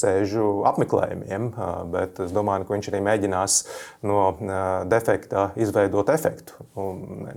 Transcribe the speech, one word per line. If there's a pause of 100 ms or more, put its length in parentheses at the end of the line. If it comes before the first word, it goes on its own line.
sēžu
apmeklējumiem,
e, (240)
bet
es
domāju,
ka
viņš
arī
mēģinās (460)
no, (160)
e, (320)
defekta
izveidot
efektu. (160)
Un